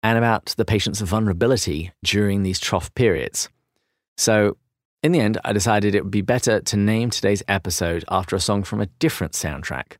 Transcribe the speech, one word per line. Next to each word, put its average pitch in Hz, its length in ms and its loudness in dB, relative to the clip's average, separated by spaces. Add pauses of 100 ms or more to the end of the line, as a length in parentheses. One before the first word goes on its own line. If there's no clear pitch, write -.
and 113 160 4
about 117 280 2 (100)
the 110 80 0
patient's 104 360 0
vulnerability 95 920 0 (120)
during 101 380 0
these 95 180 -2
trough - 340 -4
periods. 85 540 0 (680)
So 107 400 2 (460)
in 156 100 2
the 170 80 4
end, 110 240 2
I 117 80 -2
decided 104 420 2
it 92 100 4
would 98 60 -6
be 101 120 0
better 120 380 2
to - 160 -4
name 110 340 2
today's 101 380 0
episode 85 640 -2
after 95 260 -2
a 98 40 -2
song 101 220 0
from 107 180 -6
a 98 60 -2
different - 460 -2
soundtrack. 73 680 -8